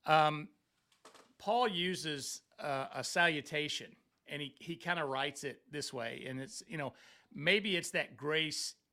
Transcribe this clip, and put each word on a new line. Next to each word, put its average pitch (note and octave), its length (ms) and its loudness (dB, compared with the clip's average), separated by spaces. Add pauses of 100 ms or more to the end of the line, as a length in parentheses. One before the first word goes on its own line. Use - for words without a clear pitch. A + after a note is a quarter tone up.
Um, D3+ 440 6 (960)
Paul A#3+ 240 4
uses, E3 760 -2 (160)
uh, C3+ 280 -2 (100)
a C3 80 -4
salutation, D3+ 920 0 (360)
and D3 120 -6
he, C#3 180 -10
he E3 180 -10
kinda E3+ 260 -2
writes C#3 400 -2
it C3 160 -6 (100)
this D3 220 -6
way, A#2+ 340 -6
and C3 140 -8
it's, - 300 -12
you E3 80 -8
know, C#3 160 -6 (420)
maybe G3 400 2
it's - 160 -2
that D3+ 240 -2
grace D3+ 600 -2 (180)